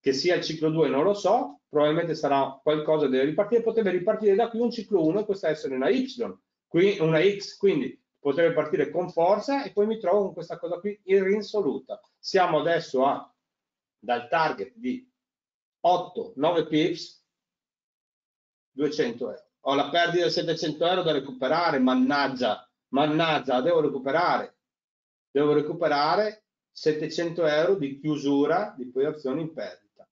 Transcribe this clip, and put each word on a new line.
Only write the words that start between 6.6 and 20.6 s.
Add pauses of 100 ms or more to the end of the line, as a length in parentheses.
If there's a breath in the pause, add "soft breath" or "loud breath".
qui
una
X,
quindi (180)
potrebbe
partire
con
forza
e
poi
mi
trovo
con
questa
cosa
qui
irrisoluta. (180)
Siamo
adesso
a, (640)
dal
target
di (720)
otto,
nove
pips, (1500)
duecento
euro. (160)
Ho
la
perdita
di
settecento